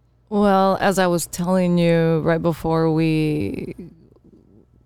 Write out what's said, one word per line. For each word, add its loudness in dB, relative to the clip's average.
Well, 2
as 0
I 2
was -2
telling 0
you 2
right 0
before 0
we, -2